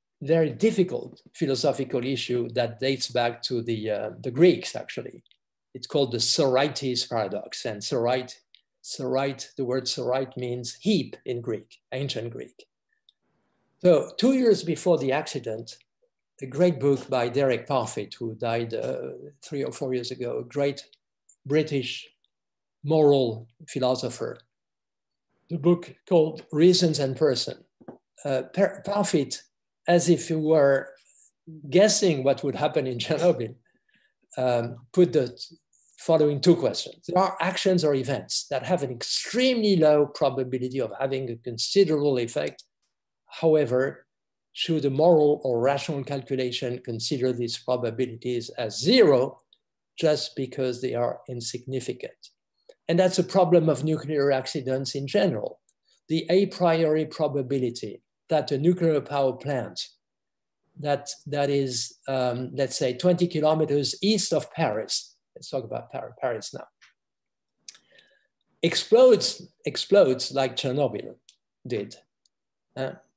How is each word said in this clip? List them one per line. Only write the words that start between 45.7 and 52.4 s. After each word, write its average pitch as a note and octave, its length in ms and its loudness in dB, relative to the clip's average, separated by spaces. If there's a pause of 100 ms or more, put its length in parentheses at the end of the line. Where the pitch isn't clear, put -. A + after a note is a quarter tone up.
calculation B2+ 800 -4
consider B2 480 -2
these A#2+ 240 -4
probabilities A#2+ 1000 -4
as G#2+ 200 -6
zero D3 600 4 (600)
just D3+ 380 0
because B2+ 460 -4
they B2 120 -4
are A#2+ 340 -2
insignificant? B2 1000 -8 (580)